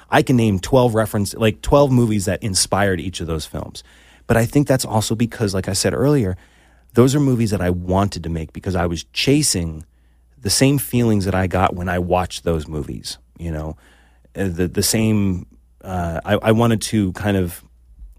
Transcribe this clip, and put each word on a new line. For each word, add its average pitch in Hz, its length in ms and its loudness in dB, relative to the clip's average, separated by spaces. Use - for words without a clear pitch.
I 143 140 4
can 135 120 2
name 107 240 4
twelve 123 360 2
reference, 110 400 -2
like, 110 260 0
twelve 143 300 4
movies 110 340 2
that 95 180 -2
inspired 95 560 0
each 87 220 -8
of 80 60 -8
those 80 180 -4
films. - 380 -12
But 117 100 2
I 117 80 2
think 143 220 2
that's 131 180 2
also 110 300 -2
because, 110 380 -2
like 95 160 -2
I 98 40 -2
said 98 200 0
earlier, 117 420 2
those 127 200 6
are 151 60 2
movies 117 300 2
that 95 100 -2
I 90 80 0
wanted 90 540 -2
to 82 60 -6
make 80 240 -6
because 92 220 -6
I 87 120 0
was 85 260 -6
chasing 87 720 0
the 101 80 -4
same 139 300 4
feelings 113 460 2
that 95 100 0
I 95 120 2
got 92 280 0
when 90 120 -6
I 90 120 -2
watched 90 440 -2
those 82 240 -2
movies, 71 500 -10
you 82 140 -8
know? 78 260 -8
Uh, 95 140 -4
the, 87 180 -2
the 98 160 -2
same, 104 600 0
uh, 87 420 -6
I, 101 100 0
I 110 160 2
wanted 113 320 2
to 101 300 0
kind 104 240 -2
of, 87 260 -4